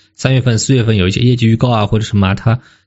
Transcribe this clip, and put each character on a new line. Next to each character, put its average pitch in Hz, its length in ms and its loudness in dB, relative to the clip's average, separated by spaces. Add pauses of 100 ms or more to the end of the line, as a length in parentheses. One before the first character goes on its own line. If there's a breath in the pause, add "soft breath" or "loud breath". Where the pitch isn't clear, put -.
(140)
三 131 200 -2
月 127 60 2
份、 117 180 0
四 131 160 -2
月 120 100 2
份 110 120 0
有 90 120 0
一 - 20 0
些 95 100 -4
业 123 140 2
绩 117 120 0
预 113 100 2
告 123 120 0
啊， 110 180 0
或 110 120 -2
者 107 60 -2
什 - 120 -4
么 98 120 2
啊， 101 60 0
它， 113 260 -2 (260 loud breath)